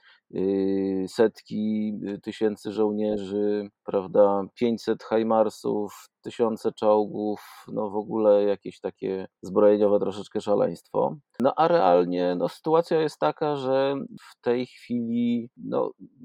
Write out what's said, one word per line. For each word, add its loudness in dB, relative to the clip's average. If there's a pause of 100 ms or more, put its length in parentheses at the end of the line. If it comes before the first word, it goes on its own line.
(360)
y, 0
setki, 0 (140)
y, -8
tysięcy -4
żołnierzy, -2 (140)
prawda, 2 (120)
pięćset -2
hajmarsów, -2 (120)
tysiące -4
czołgów, -2
no, -6
w -8
ogóle 4
jakieś -4
takie -8 (140)
zbrojeniowe 4
troszeczkę -6
szaleństwo. -2 (240)
No, 2
a 2
realnie, 2
no, -2
sytuacja 0
jest -4
taka, -2
że 0 (260)
w -20
tej 0
chwili, -2
no, -4 (340)